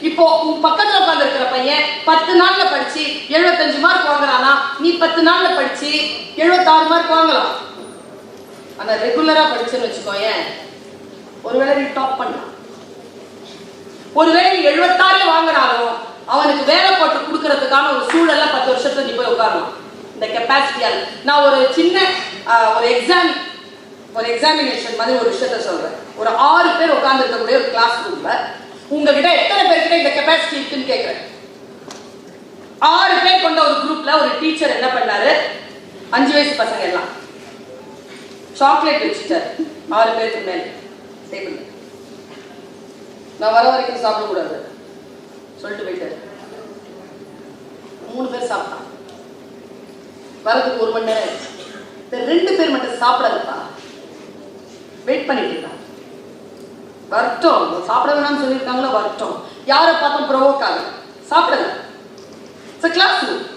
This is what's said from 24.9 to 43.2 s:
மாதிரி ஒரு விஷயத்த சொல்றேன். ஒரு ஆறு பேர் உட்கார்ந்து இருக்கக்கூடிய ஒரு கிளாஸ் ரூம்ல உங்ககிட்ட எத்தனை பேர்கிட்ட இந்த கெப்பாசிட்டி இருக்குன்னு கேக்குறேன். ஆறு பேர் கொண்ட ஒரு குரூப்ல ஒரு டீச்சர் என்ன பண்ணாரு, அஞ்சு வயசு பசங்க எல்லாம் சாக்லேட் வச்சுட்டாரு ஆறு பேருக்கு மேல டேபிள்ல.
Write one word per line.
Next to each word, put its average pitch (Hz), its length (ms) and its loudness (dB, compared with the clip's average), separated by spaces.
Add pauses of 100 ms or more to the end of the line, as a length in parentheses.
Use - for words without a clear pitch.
மாதிரி 240 220 0
ஒரு 226 120 2
விஷயத்த 247 240 -2 (100)
சொல்றேன். - 280 -6 (260)
ஒரு 226 100 2 (200)
ஆறு 349 180 6 (100)
பேர் 320 160 4
உட்கார்ந்து 262 280 2
இருக்கக்கூடிய 233 360 0
ஒரு 226 140 -2
கிளாஸ் 233 320 0
ரூம்ல - 260 -6 (640)
உங்ககிட்ட 294 340 2 (120)
எத்தனை 392 260 0
பேர்கிட்ட 339 320 2
இந்த 285 180 2
கெப்பாசிட்டி 311 420 0
இருக்குன்னு 262 320 -8
கேக்குறேன். - 300 -4 (1700)
ஆறு 381 200 4 (100)
பேர் 370 200 4
கொண்ட 320 220 2
ஒரு 294 160 2
குரூப்ல 302 380 0
ஒரு 247 80 2 (120)
டீச்சர் 311 360 0
என்ன 254 200 0
பண்ணாரு, 220 340 0 (840)
அஞ்சு 269 200 2
வயசு 294 260 2
பசங்க - 280 -4
எல்லாம் - 200 -4 (1500)
சாக்லேட் 285 460 4
வச்சுட்டாரு - 400 -2 (520)
ஆறு 226 180 4
பேருக்கு 220 320 -4
மேல 175 120 -4 (720)
டேபிள்ல. - 320 -12 (1800)